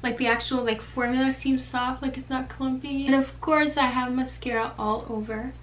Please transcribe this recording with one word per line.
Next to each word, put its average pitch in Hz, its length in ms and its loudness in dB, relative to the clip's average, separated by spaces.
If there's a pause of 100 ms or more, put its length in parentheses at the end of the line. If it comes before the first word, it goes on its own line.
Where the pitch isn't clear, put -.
like, 240 140 -2
the 254 120 2
actual, 240 340 2
like, 226 180 0
formula 254 540 2
seems 262 300 0
soft, 254 380 -2
like, 262 140 -2
it's 262 140 -10
not 262 180 -2
clumpy. 277 580 -4
And 269 100 6
of - 240 0
course 302 360 4
I 269 100 6
have 247 280 0
mascara 247 640 -2
all 214 300 0
over. 220 440 -6 (100)